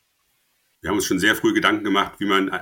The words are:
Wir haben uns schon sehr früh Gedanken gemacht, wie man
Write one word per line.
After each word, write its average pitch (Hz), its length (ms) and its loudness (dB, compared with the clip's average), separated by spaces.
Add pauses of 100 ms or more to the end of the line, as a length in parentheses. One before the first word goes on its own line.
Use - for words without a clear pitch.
(800)
Wir 80 80 -8
haben 101 80 0
uns 95 80 -2
schon 95 120 0
sehr 104 160 2
früh 110 200 0
Gedanken 104 300 2
gemacht, 98 360 -2
wie 101 60 -4
man 98 260 2 (100)